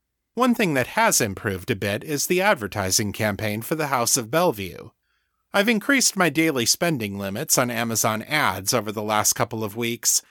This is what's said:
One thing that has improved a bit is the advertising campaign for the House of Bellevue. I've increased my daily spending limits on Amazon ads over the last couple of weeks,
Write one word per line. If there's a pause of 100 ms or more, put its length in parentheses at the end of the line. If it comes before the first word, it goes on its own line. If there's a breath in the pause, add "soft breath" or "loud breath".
(340)
One
thing
that
has
improved
a
bit
is
the
advertising
campaign
for
the
House
of
Bellevue. (640)
I've
increased
my
daily
spending
limits
on
Amazon
ads
over
the
last
couple
of
weeks,